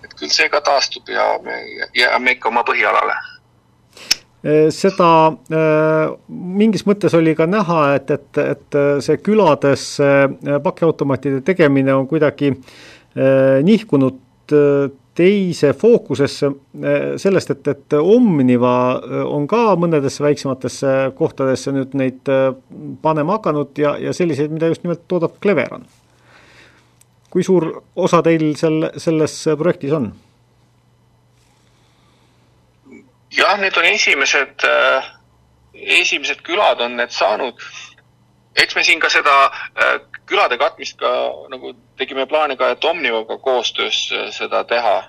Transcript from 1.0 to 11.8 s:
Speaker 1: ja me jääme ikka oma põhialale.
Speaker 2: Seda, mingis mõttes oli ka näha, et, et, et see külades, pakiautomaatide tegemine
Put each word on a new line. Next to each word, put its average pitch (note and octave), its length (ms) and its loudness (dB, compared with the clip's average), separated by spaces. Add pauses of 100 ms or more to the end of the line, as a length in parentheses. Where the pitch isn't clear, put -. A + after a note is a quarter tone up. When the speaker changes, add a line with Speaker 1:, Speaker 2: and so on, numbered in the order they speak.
Speaker 1:
ja G#2+ 160 -2 (160)
me A#2+ 160 -10 (400)
jääme B2 400 0
ikka A2+ 160 -4
oma A#2 160 0
põhialale. G#2+ 480 0 (1600)
Speaker 2:
Seda, F#3 320 0 (1200)
mingis F#3 560 -2
mõttes G3 320 0
oli E3 240 4
ka D#3+ 80 2
näha, F3 300 0 (180)
et, C3+ 160 -4
et, - 320 -4
et C#3+ 340 -4 (300)
see D3+ 160 0
külades, D3+ 600 2 (800)
pakiautomaatide C#3+ 800 -2
tegemine C#3 480 2